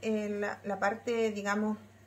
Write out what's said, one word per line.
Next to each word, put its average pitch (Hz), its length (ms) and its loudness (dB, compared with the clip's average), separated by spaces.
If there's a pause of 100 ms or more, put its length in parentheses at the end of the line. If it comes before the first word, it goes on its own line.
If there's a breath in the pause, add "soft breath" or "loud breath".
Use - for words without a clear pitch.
eh, 214 280 0
la, 202 340 -2
la 196 160 -2
parte, 220 520 2
digamos, 208 460 0 (300)